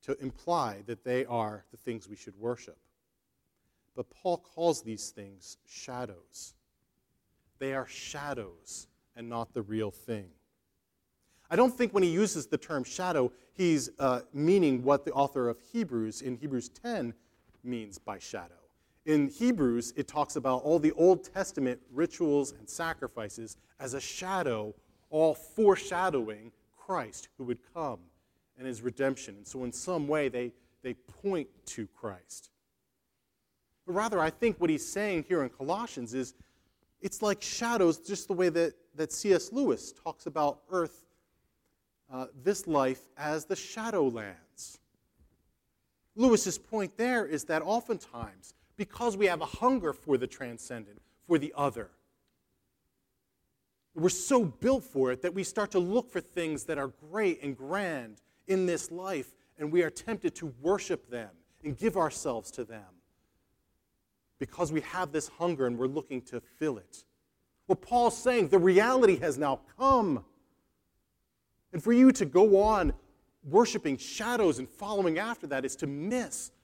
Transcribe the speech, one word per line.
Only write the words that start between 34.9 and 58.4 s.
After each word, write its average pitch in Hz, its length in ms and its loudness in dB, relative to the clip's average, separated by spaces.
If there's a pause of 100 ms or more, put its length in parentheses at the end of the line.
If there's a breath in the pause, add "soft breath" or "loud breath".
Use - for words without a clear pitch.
here 175 140 2
in 127 80 -2
Colossians 139 640 -6
is 127 220 -4 (680 soft breath)
it's 196 220 -6
like 202 180 0
shadows, 208 560 2
just - 300 -8
the 196 80 -4
way 180 140 4
that, 165 240 2 (200)
that 151 180 -4
C 202 220 2
S - 180 2
Lewis 247 400 0
talks - 360 -12
about 147 320 0 (100)
earth, 175 380 -4 (1040)
uh, 131 140 -8 (160)
this 196 240 0
life 135 500 2
as 151 280 -4
the 190 100 -4
shadowlands. 131 1200 -4 (1400)
Lewis's 220 440 4
point 208 380 -6
there 233 280 0
is 147 200 -4
that 160 180 0
oftentimes, 156 880 -6 (240)
because 214 380 -4
we 202 120 4
have 170 140 0
a 156 40 -2
hunger 220 480 0
for 143 240 0
the 123 100 -4
transcendent, 113 760 -14 (260)
for 170 100 6
the 143 180 -4
other, 120 340 -2 (2000)
we're 170 140 2
so 240 340 2
built 226 400 0
for 131 280 0
it 127 100 -4
that 175 120 -2
we 190 100 -4
start 202 280 -4
to 190 80 2
look 214 300 0
for 180 100 -6
things 160 460 -6
that 156 120 -4
are 139 140 -6 (180)
great 185 320 -2
and 139 160 -6
grand 139 640 -6 (260)